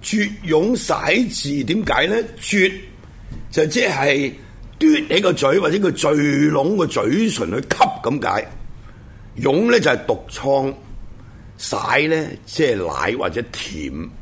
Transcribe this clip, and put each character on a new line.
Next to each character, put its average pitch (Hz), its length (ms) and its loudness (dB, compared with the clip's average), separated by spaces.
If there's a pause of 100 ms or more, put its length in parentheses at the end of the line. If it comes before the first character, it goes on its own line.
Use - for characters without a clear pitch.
絕 208 280 -2 (140)
涌 165 300 2
使 - 180 0 (360)
字 143 360 -2
點 - 200 0
解 135 220 2
呢？ 202 100 0 (240)
絕 190 320 2 (760)
就 156 160 2
即 233 160 0
係 143 500 2 (460)
嘟 320 80 4 (100)
起 160 240 2
個 190 120 4
嘴 143 280 4
或 156 100 2
者 180 80 2
個 190 120 2
聚 - 180 0 (420)
攏 151 260 2
個 175 100 2
嘴 135 420 2
唇 110 220 -2
去 98 100 -2
吸 - 160 -4 (260)
咁 131 180 -2
解。 101 280 -2 (880)
涌 147 340 2
呢 240 80 6
就 156 120 4
係 - 160 -2
毒 110 240 -2
瘡， 139 440 0 (840)
使 - 180 -4 (320)
呢 160 180 0 (200)
即 - 180 0
係 123 120 2
奶 85 400 -2
或 95 140 -2
者 113 120 -4 (100)
甜 76 400 -8 (300)